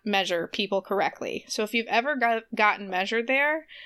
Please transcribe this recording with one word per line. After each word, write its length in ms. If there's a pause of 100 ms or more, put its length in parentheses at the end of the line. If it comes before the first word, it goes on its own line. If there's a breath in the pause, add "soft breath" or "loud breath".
measure 400
people 380
correctly, 640
so 160
if 100
you've 140
ever 280
got, 280 (100)
gotten 380
measured 340
there, 400 (200 loud breath)